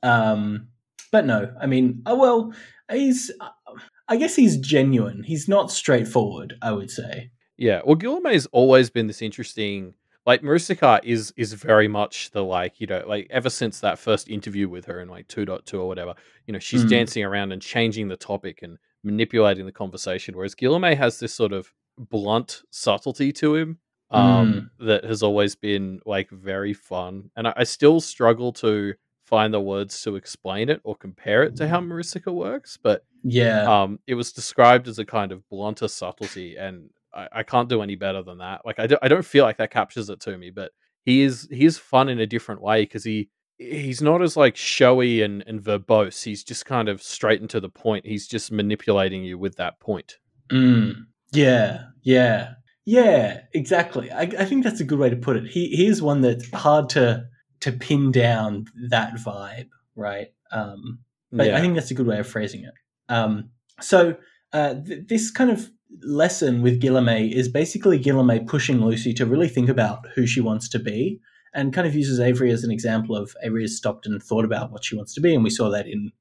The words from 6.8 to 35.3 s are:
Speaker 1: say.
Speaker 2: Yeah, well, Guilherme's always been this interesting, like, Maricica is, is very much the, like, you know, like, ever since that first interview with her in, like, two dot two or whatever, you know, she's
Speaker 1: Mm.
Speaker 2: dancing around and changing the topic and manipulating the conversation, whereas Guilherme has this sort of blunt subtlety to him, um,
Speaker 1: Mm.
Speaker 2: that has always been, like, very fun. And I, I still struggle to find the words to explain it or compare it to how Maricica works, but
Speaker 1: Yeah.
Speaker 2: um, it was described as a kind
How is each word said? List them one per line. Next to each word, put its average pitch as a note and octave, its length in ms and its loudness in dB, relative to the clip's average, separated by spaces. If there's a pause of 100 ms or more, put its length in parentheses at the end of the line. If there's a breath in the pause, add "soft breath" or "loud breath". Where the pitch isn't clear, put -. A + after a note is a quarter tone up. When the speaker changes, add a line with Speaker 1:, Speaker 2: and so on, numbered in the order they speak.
Speaker 1:
say. - 400 -14 (260)
Speaker 2:
Yeah, G#2 280 0
well, D3+ 120 6
Guilherme's A#3+ 500 0
always B2+ 440 6
been A#2 180 -2
this G#2 140 -10
interesting, G2+ 720 -8 (320)
like, B2 160 4
Maricica D3+ 600 4
is, A2+ 340 -4
is A2 180 -6
very G#2+ 340 4
much G#2 420 -6
the, G2+ 140 -4
like, F#2 360 -4
you G#2+ 60 -8
know, F#2+ 200 -4
like, G#2 240 -6
ever B2+ 200 -2
since A2+ 300 -6
that F#2 180 -2
first - 300 -2
interview G2+ 400 -6
with F2+ 180 -14
her F2 140 -12
in, F2+ 80 -16
like, F2+ 200 -20
two G#2 160 -6
dot F#2 220 -10
two G2 140 -8
or F#2 80 -6
whatever, F2 260 -10 (320 soft breath)
you A2 60 -12
know, G2+ 80 -10
she's A#2+ 240 0
Speaker 1:
Mm. A2+ 40 4
Speaker 2:
dancing A#2 360 0
around G2 280 -4
and F#2 80 -10
changing A2 480 -4
the F#2 80 -8
topic G2 460 -10
and E2+ 160 -18 (240)
manipulating G#2 640 2
the F#2+ 60 -14
conversation, F#2 640 -10
whereas F#2+ 180 -8
Guilherme D#3+ 420 2
has B2+ 220 0
this - 160 -8
sort G#2+ 180 -2
of F#2+ 200 -10 (260)
blunt A2 720 -4
subtlety C3 640 -2
to D3+ 240 0
him, D#3+ 220 -6 (320)
um, A2+ 600 4 (100)
Speaker 1:
Mm. A#2+ 60 -8
Speaker 2:
that G#2+ 180 2
has G#2+ 180 -4
always G#2 340 2
been, G2 500 -4
like, G2 240 -4
very G2 440 -8
fun. F#2 640 -12
And A2+ 120 -4
I, A2 100 -6
I B2 60 2
still D#3 360 4
struggle A#2+ 540 0
to G#2 400 -2 (300)
find G#2+ 280 0
the G#2 80 0
words G2 420 -6
to G#2+ 140 -6
explain G2 540 -8
it D#3 140 -2
or G#2+ 100 -8
compare G#2 480 0
it D#3 140 -2
to D3+ 120 -4
how F3 120 0
Maricica F3 520 -10
works, F#3+ 480 -10
but G#2+ 240 0 (200)
Speaker 1:
Yeah. A#2 400 2 (180)
Speaker 2:
um, G2 240 -4
it B2+ 80 -4
was A#2+ 180 -6
described B2 560 4
as A2 120 -12
a G#2+ 40 -4
kind G2+ 280 -4